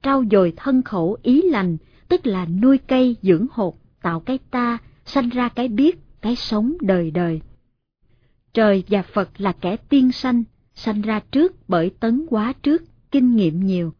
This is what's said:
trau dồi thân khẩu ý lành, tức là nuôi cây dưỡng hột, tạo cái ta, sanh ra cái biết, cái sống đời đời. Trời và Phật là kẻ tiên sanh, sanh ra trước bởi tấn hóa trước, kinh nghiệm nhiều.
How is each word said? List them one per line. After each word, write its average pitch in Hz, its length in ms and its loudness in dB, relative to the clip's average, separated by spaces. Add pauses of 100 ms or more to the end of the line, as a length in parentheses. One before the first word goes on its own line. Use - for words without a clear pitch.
trau 269 300 0
dồi 180 260 4
thân 254 240 0
khẩu 190 420 -4
ý 262 180 4
lành, 196 360 0 (300)
tức 359 200 -2
là 185 180 -2
nuôi 214 320 4
cây 254 440 0
dưỡng 190 300 2
hột, 196 260 -6 (240)
tạo 165 180 -4
cái 254 200 -6 (120)
ta, 240 260 -2 (280)
sanh 254 240 -2
ra 247 200 -2
cái 247 180 -4
biết, 269 320 2 (220)
cái 233 140 -2
sống 226 460 -2
đời 175 300 0
đời. 165 300 -4 (1120)
Trời 202 340 2
và 202 140 0
Phật - 400 -6
là 240 100 -2
kẻ 190 260 -6 (120)
tiên 254 220 4
sanh, 247 320 -2 (300)
sanh 214 280 -4
ra 214 180 -4 (120)
trước - 380 0
bởi 175 200 0 (100)
tấn 240 300 -2
hóa 226 240 -2 (100)
trước, 320 200 0 (280)
kinh 254 240 4
nghiệm 180 300 0
nhiều. 175 340 -2